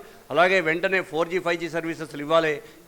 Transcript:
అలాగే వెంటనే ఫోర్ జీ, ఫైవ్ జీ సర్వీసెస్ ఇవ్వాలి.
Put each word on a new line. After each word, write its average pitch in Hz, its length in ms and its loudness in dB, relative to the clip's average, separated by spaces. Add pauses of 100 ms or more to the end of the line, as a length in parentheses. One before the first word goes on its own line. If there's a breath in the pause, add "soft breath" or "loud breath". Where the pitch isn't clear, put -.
(320 loud breath)
అలాగే 185 300 4
వెంటనే 175 400 0
ఫోర్ 165 260 -2
జీ, 180 120 -2
ఫైవ్ 170 200 -2
జీ 170 100 -6
సర్వీసెస్ 160 460 -6
ఇవ్వాలి. 151 460 0 (260 loud breath)